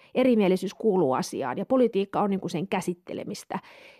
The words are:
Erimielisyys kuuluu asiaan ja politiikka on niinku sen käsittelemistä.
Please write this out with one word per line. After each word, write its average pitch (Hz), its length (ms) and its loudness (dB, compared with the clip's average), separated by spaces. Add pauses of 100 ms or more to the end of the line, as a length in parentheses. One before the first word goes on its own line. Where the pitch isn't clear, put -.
(160)
Erimielisyys 208 580 2
kuuluu 185 400 2
asiaan 123 440 -4
ja 196 80 -6
politiikka 226 560 0
on 202 80 0
niinku 190 200 -4
sen 175 180 -4
käsittelemistä. - 920 -6 (400)